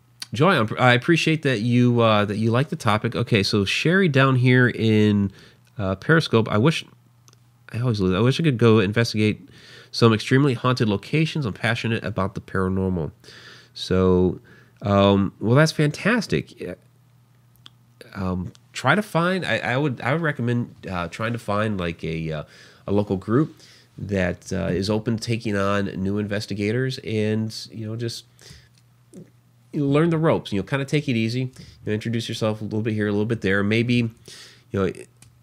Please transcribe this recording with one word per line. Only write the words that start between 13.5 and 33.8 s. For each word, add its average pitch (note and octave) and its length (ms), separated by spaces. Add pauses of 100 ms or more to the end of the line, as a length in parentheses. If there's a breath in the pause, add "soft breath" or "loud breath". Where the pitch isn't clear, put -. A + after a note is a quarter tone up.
So, F#2 680 (420 loud breath)
um, G2+ 580
well, A2 160
that's D#3 160
fantastic. D3 1040 (1400)
Um, F#2 380 (220)
try C#3 220
to G#3 60
find, F3 440
I, G#2+ 140
I A#2+ 180
would, C#3+ 240
I B2+ 120
would E3+ 80
recommend, A#2+ 540 (140)
uh, F2 180
trying A2+ 260
to A2+ 60
find, G#2 400
like, E2+ 240
a, E2 280
uh, D2+ 120 (420 loud breath)
a - 60
local G2+ 260
group A2+ 380 (420 loud breath)
that, F#2+ 540
uh, F#2 160
is F#2 220
open A2 280
to - 60
taking A2+ 320
on G2 300 (160)
new G2 160
investigators G#2 840
and, A2 560 (160)
you G#2+ 160
know, A2 80
just A#2 300 (1500 loud breath)
learn D3 360
the E3 80
ropes, D#3 340
you G2+ 80
know, F#2 40
kinda C3+ 220
take D3 220
it B2+ 80
easy, A2+ 260
you B2+ 100 (340 loud breath)
know, G#2+ 80
introduce A2+ 360
yourself A2 320
a - 20
little G#2+ 180
bit A2 120
here, G#2+ 140
a G#2 40
little G#2 140
bit A2+ 160
there. G2 220
Maybe, A#2 320